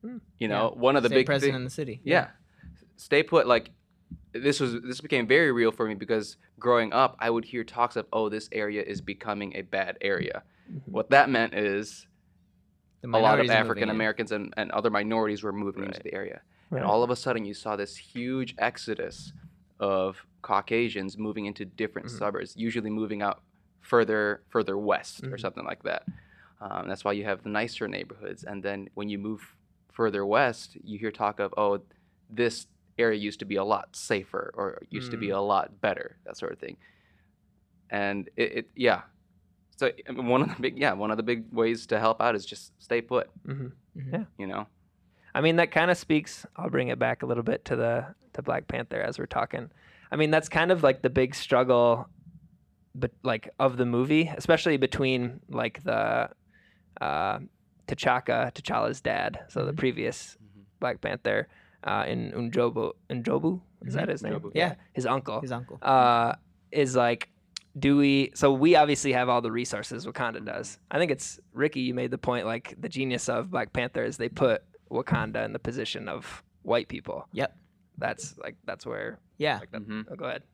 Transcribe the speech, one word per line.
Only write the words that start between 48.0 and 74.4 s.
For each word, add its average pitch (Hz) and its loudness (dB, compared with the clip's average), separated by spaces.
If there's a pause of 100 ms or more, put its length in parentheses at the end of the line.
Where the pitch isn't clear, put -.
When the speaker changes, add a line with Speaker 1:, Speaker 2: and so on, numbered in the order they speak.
Speaker 1:
to - -10
Black - -4
Panther - -6
as - -6
we're - -6
talking. - -6 (420)
I 135 -4
mean, 151 4
that's 160 4
kind 165 2
of, 175 4
like, 135 6
the 131 4
big 131 2
struggle, 123 4 (840)
but, 127 -4 (120)
like, 117 -2 (100)
of 131 4
the 123 2
movie, 135 4
especially 160 4
between, 131 0
like, 120 -4
the, 113 0 (720)
uh, 80 0 (480)
T'Chaka, 123 0
T'Challa's 120 -4
dad, - -2
so - -4
the - -4
Speaker 3:
Mm-hmm. 156 -6
Speaker 1:
previous 117 -2
Speaker 2:
Mm-hmm. 101 -20 (180)
Speaker 1:
Black - -4
Panther, - -2 (340)
uh, 101 0
in 120 -4
Njobu, 117 0 (160)
Njobu? 139 0 (200)
Is 127 -8
that 151 0
Speaker 3:
Mm-hmm. - -2
Speaker 1:
his 135 -4
name? 107 -4
Speaker 2:
Njobu. 101 -8
Speaker 1:
Yeah. 165 2
Speaker 2:
Yeah. 175 -8 (180)
Speaker 1:
His 127 -4
uncle. 131 -2
Speaker 3:
His 131 -8
uncle. 123 -8
Speaker 1:
Uh, 120 6 (360)
is 131 2
like, 120 4 (500)
do 143 6
we, 139 6
so 139 6
we 151 8
obviously 147 6
have 123 2
all 120 4
the 117 -2
resources, 113 -6
Wakanda 113 -6
Speaker 3:
Mm-hmm. 110 -10
Speaker 1:
does. - -10 (100)
I - -2
think 170 2
it's, - -6 (100)
Ricky, 135 -2
you 127 -2
made 123 -2
the 123 -6
point, 120 -2
like, 113 -6
the - -10
genius 131 -4
of 123 -4
Black 123 -4
Panther 123 -4
is 113 -4
they 117 -4
put 123 2 (260)